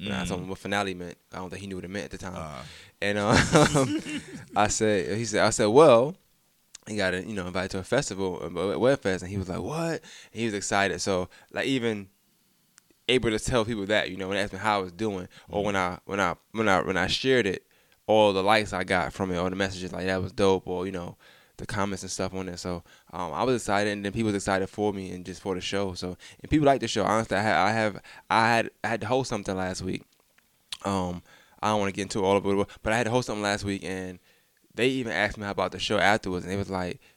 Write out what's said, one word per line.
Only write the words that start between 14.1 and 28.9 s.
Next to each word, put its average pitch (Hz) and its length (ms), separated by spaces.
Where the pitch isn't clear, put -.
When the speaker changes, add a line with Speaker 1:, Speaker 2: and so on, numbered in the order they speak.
Speaker 1:
you 92 60
know, 92 120
when 98 80
they 98 60
asked 104 100
me 95 60
how 104 220
I - 20
was 90 100
doing, 95 360
or 104 160
when 101 120
I, 90 300
when 98 140
I, 87 140
when 110 160
I, 92 140
when 92 140
I 90 100
shared 127 400
it, - 180
all 107 260
the 95 100
likes 104 300
I 92 120
got 90 280
from 95 180
it, 87 60
all 92 140
the 92 60
messages, 95 360
like, 90 140
"That 92 160
was 90 100
dope," 95 340
or, 90 200
you 98 60
know, 87 260
the - 80
comments 98 360
and 92 80
stuff 92 220
on 95 140
there. 90 100
So, 90 260
um, 85 220
I 95 100
was 127 160
excited, 104 320
and 101 100
then 98 100
people 113 160
was 101 60
excited 95 340
for 104 260
me 95 160
and 90 160
just 92 160
for 95 120
the 90 60
show. 98 320
So, 90 240
and - 100
people 147 140
like 135 160
the 113 80
show. 101 160
Honestly, 104 320
I 101 60
ha-, 92 240
I 104 60
have, 107 280
I 110 180
had, 117 220
I 104 60
had 113 140